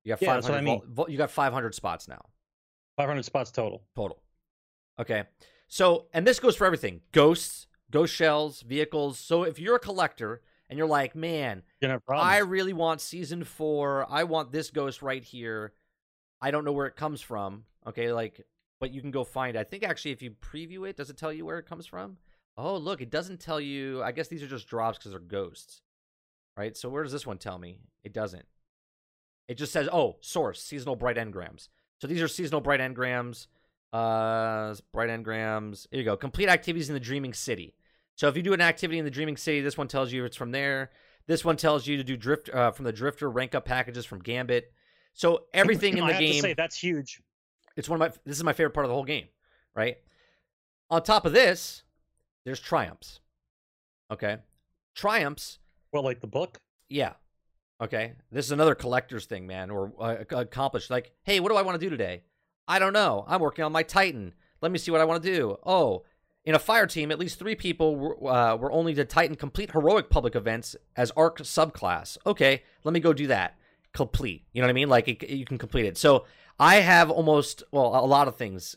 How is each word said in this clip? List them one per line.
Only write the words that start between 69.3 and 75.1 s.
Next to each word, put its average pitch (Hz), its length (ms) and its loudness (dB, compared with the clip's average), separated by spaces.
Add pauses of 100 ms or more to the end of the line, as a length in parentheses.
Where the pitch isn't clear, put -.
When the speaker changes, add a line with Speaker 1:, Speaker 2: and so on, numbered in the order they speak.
Speaker 1:
complete 180 360 -8
heroic 170 380 4
public 123 260 4
events 113 400 -4 (180)
as 123 180 0
arc 160 280 4
subclass. 123 840 -2
Okay, 135 380 4 (220)
let 156 80 0
me 170 80 2
go 160 120 6
do 143 140 0
that. 98 320 0 (340)
Complete." - 600 -2
You 123 100 0
know 127 40 6
what 123 40 6
I 123 40 2
mean? 139 140 2
Like, 123 200 6
it, - 200 -6